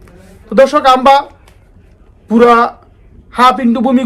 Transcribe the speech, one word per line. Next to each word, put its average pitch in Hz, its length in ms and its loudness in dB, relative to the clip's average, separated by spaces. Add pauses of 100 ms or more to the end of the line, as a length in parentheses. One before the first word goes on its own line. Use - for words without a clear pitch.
(460)
তো - 140 -14
দর্শক, 269 220 0 (120)
আমরা 262 200 2 (1160)
পুরা 233 240 2 (840)
হাফ 247 280 0
into 233 220 -2
ভূমি 262 200 -2